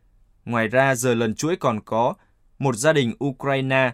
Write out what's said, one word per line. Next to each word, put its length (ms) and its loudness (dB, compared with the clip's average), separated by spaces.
Ngoài 240 -2
ra, 260 2
giờ 200 0
lần 200 0
chuỗi 220 -2
còn 240 -2
có 340 -2
một 180 0
gia 160 2
đình 220 2
Ukraine, 680 -2